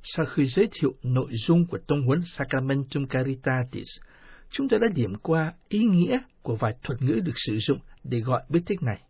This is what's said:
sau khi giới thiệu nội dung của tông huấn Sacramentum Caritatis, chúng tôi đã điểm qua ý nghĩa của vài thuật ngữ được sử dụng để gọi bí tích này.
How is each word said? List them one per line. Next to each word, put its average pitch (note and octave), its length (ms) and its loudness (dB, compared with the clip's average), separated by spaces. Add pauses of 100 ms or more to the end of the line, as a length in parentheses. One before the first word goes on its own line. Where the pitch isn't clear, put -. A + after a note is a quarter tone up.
sau - 220 -2
khi C#3+ 200 0
giới F#3+ 260 2
thiệu - 320 -2
nội B2+ 280 0
dung E3+ 360 4
của - 100 -8 (100)
tông D3 140 2
huấn C3+ 240 2
Sacramentum C#3 800 -2
Caritatis, C3 800 -2 (640)
chúng C#4 180 -2
tôi A3 100 4
đã A#3 160 4
điểm G#2+ 200 0
qua D#3+ 380 0 (160)
ý G#3 140 2
nghĩa G3 360 4 (220)
của A2+ 140 -2
vài A2 160 0 (120)
thuật A#2+ 180 -6
ngữ C#3 220 2
được C#3 120 -2
sử A2 220 -2
dụng B2 220 0 (240)
để B2 160 -2
gọi A#2+ 300 -2
bí E3 160 2
tích G3 160 -4
này. A2+ 280 -2